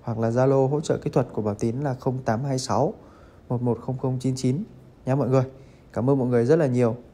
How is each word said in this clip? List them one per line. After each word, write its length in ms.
hoặc 180
là 100
Zalo 380
hỗ 140
trợ 160
kỹ 120
thuật 240
của 80
Bảo 140
Tín 260
là 120
không 320
tám 180
hai 160
sáu 340
một 120
một 200
không 160
không 220
chín 160
chín 280
nhá 100
mọi 140
người. 140
Cảm 160
ơn 100
mọi 80
người 180
rất 100
là 100
nhiều. 300